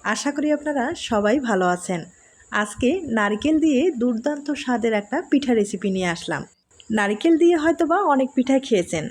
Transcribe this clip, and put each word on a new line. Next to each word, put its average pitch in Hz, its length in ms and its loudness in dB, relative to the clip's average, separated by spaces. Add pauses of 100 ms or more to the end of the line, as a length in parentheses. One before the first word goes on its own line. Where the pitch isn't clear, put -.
(120)
আশা 285 200 -2
করি 302 200 -2
আপনারা 294 320 -2 (240)
সবাই 214 280 2 (120)
ভালো 190 180 2 (100)
আছেন। 175 240 -6 (520)
আজকে 214 360 -2 (300)
নারকেল 214 460 0
দিয়ে 277 160 4 (200)
দুর্দান্ত 247 460 -2 (160)
স্বাদের 233 380 0
একটা 240 180 -6 (120)
পিঠা 269 240 2
রেসিপি 202 420 -2
নিয়ে 180 200 -2
আসলাম। 156 260 -6 (480)
নারকেল 214 520 2
দিয়ে 339 200 6
হয়তোবা 330 360 2 (140)
অনেক 262 240 2
পিঠা 269 200 2 (100)
খেয়েছেন 175 440 0